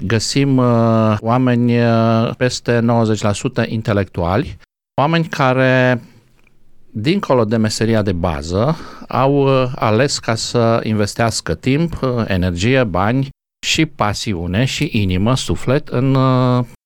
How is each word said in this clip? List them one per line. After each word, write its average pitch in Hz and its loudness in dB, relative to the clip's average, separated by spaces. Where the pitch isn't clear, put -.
găsim, 131 0
uh, 113 2
oameni, 120 2
uh, 113 2
peste 120 0
nouăzeci 117 2
la 104 0
sută 117 -2
intelectuali, 101 -2
oameni 165 0
care, 127 2
dincolo 131 0
de 113 0
meseria 110 0
de 101 0
bază, 87 -2
au, 135 2
uh, 123 -4
ales 120 0
ca 113 -2
să 113 0
investească 110 -2
timp, 143 -2
uh, 123 -2
energie, 92 0
bani 113 0
și - 0
pasiune 104 -2
și 143 -4
inimă, 101 0
suflet - -2
în, 135 0
uh, 127 2